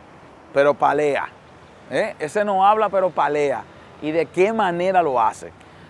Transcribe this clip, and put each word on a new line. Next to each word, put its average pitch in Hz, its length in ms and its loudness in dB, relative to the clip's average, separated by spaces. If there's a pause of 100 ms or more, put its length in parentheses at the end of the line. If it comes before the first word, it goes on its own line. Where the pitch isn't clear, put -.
(540)
pero 143 200 4
palea, 143 540 0 (640)
¿eh? 180 260 -4
Ese 151 260 -4
no 190 220 0
habla, 214 240 2
pero 185 220 0
palea. 147 520 -2 (380)
¿Y 151 100 -6
de 160 140 0
qué 185 260 0
manera 185 520 0
lo 131 180 0
hace? 104 300 -4 (380)